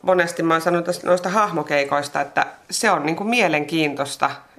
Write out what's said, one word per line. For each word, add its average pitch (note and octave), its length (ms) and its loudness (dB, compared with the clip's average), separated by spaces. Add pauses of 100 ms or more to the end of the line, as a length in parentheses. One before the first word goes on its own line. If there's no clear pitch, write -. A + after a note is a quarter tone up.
Monesti F3 400 2
mä E3 120 4
oon E3 60 2
sanonut F3 260 0
tästä, F3 200 -4
noista F3+ 220 2
hahmokeikoista, D3 920 0
että - 260 -2 (240)
se - 200 0
on D3+ 160 2
niinku E3+ 180 -2
mielenkiintoista, D#3 1080 0 (280)